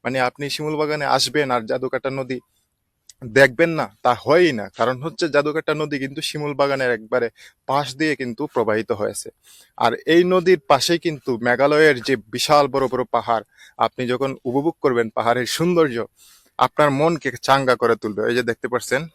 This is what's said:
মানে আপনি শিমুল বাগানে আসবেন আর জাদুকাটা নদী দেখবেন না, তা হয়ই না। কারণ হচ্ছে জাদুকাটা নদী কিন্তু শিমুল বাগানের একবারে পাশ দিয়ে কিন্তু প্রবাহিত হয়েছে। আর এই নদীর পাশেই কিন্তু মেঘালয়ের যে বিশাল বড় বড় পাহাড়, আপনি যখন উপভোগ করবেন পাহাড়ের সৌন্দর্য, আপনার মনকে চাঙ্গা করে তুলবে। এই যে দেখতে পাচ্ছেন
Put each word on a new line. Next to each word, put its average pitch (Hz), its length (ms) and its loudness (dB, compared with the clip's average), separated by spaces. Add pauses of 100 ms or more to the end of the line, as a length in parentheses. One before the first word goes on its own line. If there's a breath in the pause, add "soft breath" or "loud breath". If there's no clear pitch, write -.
মানে 127 140 -4 (120)
আপনি 143 160 -10 (100)
শিমুল 151 260 -6
বাগানে 147 240 -4 (100)
আসবেন 139 400 0
আর 117 140 0
জাদুকাটা 131 500 -4
নদী 127 180 -6 (1000)
দেখবেন 139 420 6
না, 123 60 -2 (200)
তা 123 60 4 (140)
হয়ই 165 340 4
না। 98 60 -6 (120)
কারণ 120 180 0 (100)
হচ্ছে 165 200 -4 (100)
জাদুকাটা 151 460 0
নদী 147 220 -4
কিন্তু 139 260 -10
শিমুল 147 300 -6
বাগানের 135 380 0
একবারে 117 300 -2 (420 soft breath)
পাশ 139 180 0 (120)
দিয়ে 156 220 0
কিন্তু 123 220 -6 (100)
প্রবাহিত 110 360 0 (100)
হয়েছে। 104 300 -6 (560 soft breath)
আর 117 60 4 (220)
এই 170 80 6 (120)
নদীর 180 260 2 (120)
পাশেই 160 340 2
কিন্তু 147 260 -4 (140)
মেঘালয়ের 143 520 4 (100)
যে 135 80 2 (180)
বিশাল 147 400 4
বড় 135 200 0
বড় 127 100 -2 (120)
পাহাড়, 113 280 0 (420 soft breath)
আপনি - 260 -6
যখন 135 200 -2 (180)
উপভোগ 139 340 -2
করবেন 120 240 2 (100)
পাহাড়ের 117 380 0
সৌন্দর্য, 160 420 0 (600 soft breath)
আপনার 143 300 4 (100)
মনকে 156 300 0 (180)
চাঙ্গা 135 340 4
করে 117 200 2
তুলবে। 107 280 -6
এই 120 80 -2
যে 123 120 0
দেখতে 117 240 -6
পাচ্ছেন 127 280 -4 (120)